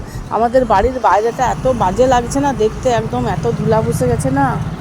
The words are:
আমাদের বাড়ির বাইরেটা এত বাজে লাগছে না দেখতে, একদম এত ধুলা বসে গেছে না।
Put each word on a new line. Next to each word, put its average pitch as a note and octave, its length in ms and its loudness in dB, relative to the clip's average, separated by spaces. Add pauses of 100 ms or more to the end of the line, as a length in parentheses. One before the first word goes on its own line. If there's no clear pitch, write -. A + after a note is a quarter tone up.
(300)
আমাদের A#3+ 360 2
বাড়ির A3+ 340 2
বাইরেটা A3+ 460 2
এত G3+ 220 -2
বাজে A3 400 2
লাগছে B3 320 0
না C#4 140 0
দেখতে, G#3+ 360 -2
একদম A#3+ 380 -2
এত A3 240 -2
ধুলা A3 300 0
বসে A#3 260 -2
গেছে B3 220 0
না। C4 280 0 (240)